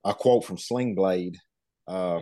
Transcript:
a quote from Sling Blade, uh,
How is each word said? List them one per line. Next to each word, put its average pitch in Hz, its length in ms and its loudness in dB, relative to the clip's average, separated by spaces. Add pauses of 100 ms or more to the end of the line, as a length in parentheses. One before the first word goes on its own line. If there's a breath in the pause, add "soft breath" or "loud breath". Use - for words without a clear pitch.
a 104 100 0
quote 120 300 4
from 92 140 -10
Sling 120 360 -4
Blade, 90 420 0 (520)
uh, 90 340 -2